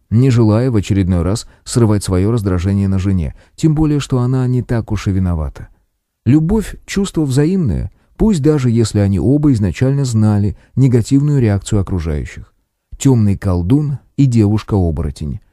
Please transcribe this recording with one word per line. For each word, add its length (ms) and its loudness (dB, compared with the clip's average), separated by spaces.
не 220 4
желая 400 2
в 40 0
очередной 460 0
раз 260 -4
срывать 380 0
своё 280 0
раздражение 560 0
на 100 0
жене, 380 -2
тем 200 0
более, 240 0
что 200 -2
она 280 0
не 160 0
так 280 -4
уж 160 -4
и 40 0
виновата. 560 -4
Любовь — 520 0
чувство 380 -4
взаимное, 680 0
пусть 240 2
даже 300 2
если 260 0
они 220 2
оба 340 2
изначально 500 0
знали 540 0
негативную 640 2
реакцию 400 0
окружающих. 760 -6
Тёмный 400 2
колдун 600 -2
и 80 2
девушка-оборотень. 1160 -2